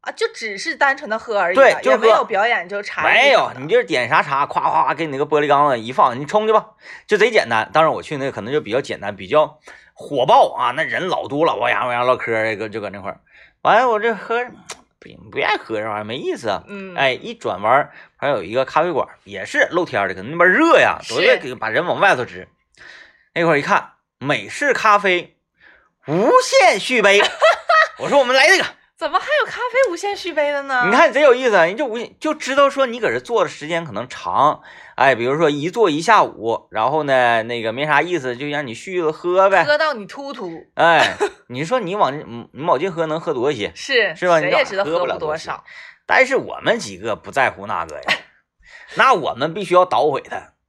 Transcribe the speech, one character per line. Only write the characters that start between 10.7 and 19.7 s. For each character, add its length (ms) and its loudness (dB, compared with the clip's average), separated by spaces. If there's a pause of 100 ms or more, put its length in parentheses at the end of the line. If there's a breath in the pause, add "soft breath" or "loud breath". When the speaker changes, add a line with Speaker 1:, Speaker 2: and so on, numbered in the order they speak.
Speaker 2:
那 60 -4
人 260 -4
老 180 -4
多 200 -2
了， 100 0
哇 140 -2
呀 160 -2
哇 80 -4
呀 80 -2
唠 140 2
嗑 200 -4
儿， 320 -4
就 140 -8
搁 80 -8
那 100 -14
块 100 -10
儿。 100 -18 (420 soft breath)
完 180 4
了， 80 2
我 100 0
这 160 -2
喝， 300 -6 (560)
不， 320 -20
不 60 -6
愿 140 0
意 40 0
喝 240 -8
这 80 -6
玩 80 -6
意 40 -6
儿， 40 -10
没 120 -8
意 200 -6
思 140 -6
啊。 180 -4
Speaker 1:
嗯。 260 -14
Speaker 2:
哎， 180 0
一 220 -10
转 260 -8
弯 120 2
儿， 200 2 (240 loud breath)
还 120 -4
有 160 -2
一 100 -10
个 100 0
咖 200 0
啡 80 -4
馆 120 -2
儿， 200 -14
也 200 -12
是 280 0